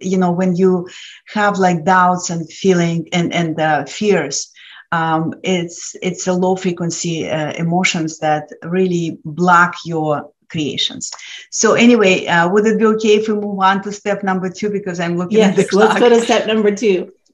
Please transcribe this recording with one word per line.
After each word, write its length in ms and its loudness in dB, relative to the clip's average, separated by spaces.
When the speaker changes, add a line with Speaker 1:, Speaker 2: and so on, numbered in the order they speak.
Speaker 1:
you 180 -2
know, 140 2
when 240 0
you 320 2
have, 240 0
like, 260 2
doubts 460 2
and 200 -8
feeling 600 0
and, 200 -2
and, 280 -2
uh, 240 0
fears, 680 -2
um, 440 -2
it's, 580 -4
it's 240 -6
a 60 0
low 240 0
frequency, 760 -4
uh, 220 -4
emotions 680 -2
that 320 -2
really 600 -2
block 600 2
your 480 -4
creations. 600 -6
So 240 2
anyway, 520 4
uh, 220 2
would 180 2
it 120 2
be 80 4
okay 300 2
if 120 -2
we 60 -2
move 260 -6
on 220 2
to 100 -10
step 320 -6
number 260 -2
two? 200 -6
Because 280 -6
I'm 200 -4
looking 220 0
at 160 4
the 60 4
Speaker 2:
Yes, 120 -2
let's 180 4
Speaker 1:
clock. 80 0
Speaker 2:
go 80 6
to 120 6
step 260 0
number 280 2
two. 380 -2